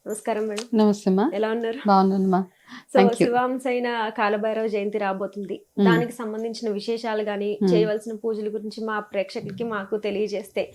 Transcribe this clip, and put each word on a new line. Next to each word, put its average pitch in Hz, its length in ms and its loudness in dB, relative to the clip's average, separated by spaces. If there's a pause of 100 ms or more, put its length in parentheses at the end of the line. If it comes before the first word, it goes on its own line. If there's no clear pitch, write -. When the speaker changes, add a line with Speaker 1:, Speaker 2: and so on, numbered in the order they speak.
Speaker 1:
నమస్కారం 214 400 -4
మేడం. 220 320 -2
Speaker 2:
నమస్తే 208 320 4
అమ్మా. 202 240 4
Speaker 1:
ఎలా 214 140 0
ఉన్నారు? 233 380 -4
Speaker 2:
బాగున్నానమ్మా. 190 580 4 (500)
Speaker 1:
So, 262 60 8
Speaker 2:
Thank 196 160 6
you. - 80 4
Speaker 1:
శివాంశ 247 420 0
అయిన 247 200 -2 (320)
కాలభైరవ 220 480 0
జయంతి 208 320 -2
రాబోతుంది. 196 640 -4 (180)
Speaker 2:
Hmm. 202 120 6
Speaker 1:
దానికి 233 220 4
సంబంధించిన 220 600 -6
విశేషాలు 220 500 -4
గాని, 208 400 -4
Speaker 2:
Hmm. 185 120 6
Speaker 1:
చేయవలసిన 214 380 0 (120)
పూజల 214 240 -4
గురించి 214 360 -8
మా 214 160 -4
ప్రేక్షకులకి, 196 640 -6
మాకు 214 320 -4
తెలియజేస్తే, 202 800 -4